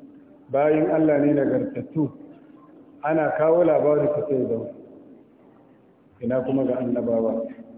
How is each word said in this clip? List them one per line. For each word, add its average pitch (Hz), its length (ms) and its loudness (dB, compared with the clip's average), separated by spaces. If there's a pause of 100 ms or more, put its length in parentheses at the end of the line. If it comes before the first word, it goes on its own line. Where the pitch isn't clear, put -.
(480)
Bayan 151 420 2
Allah 156 280 2
ne 143 140 4
nagartattu. 131 800 -2 (920)
Ana 151 340 0
kawo 160 260 4
labarin 147 520 2
su - 140 -2
sai 131 180 0
zauna. 113 240 -6 (1500)
Ina 127 200 -2
kuma 135 240 0
ga 123 120 -2
annabawa. 117 680 -2 (320)